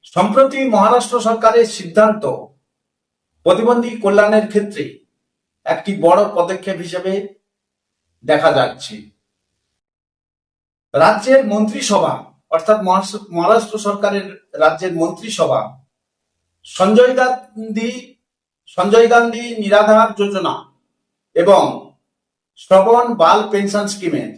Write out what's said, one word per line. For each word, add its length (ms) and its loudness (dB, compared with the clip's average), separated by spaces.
সম্প্রতি 540 0
মহারাষ্ট্র 460 2
সরকারের 540 2
সিদ্ধান্ত 500 0
প্রতিবন্ধী 540 0
কল্যাণের 480 2
ক্ষেত্রে 360 -4
একটি 300 -6
বড় 240 4
পদক্ষেপ 460 -4
হিসেবে 340 -8
দেখা 280 2
যাচ্ছে। 420 -4
রাজ্যের 520 4
মন্ত্রিসভা, 680 -2
অর্থাৎ 340 0
মহারাষ্ট্র, 320 -2
মহারাষ্ট্র 480 0
সরকারের 480 -4
রাজ্যের 340 0
মন্ত্রিসভা 680 -4
সঞ্জয় 500 4
গান্ধী, 760 -4
সঞ্জয় 300 4
গান্ধী 360 0
নিরাধার 600 4
যোজনা 380 -4
এবং 260 4
শ্রবণ 540 4
বাল 240 2
পেনশন 400 -4
স্কিমের 500 -8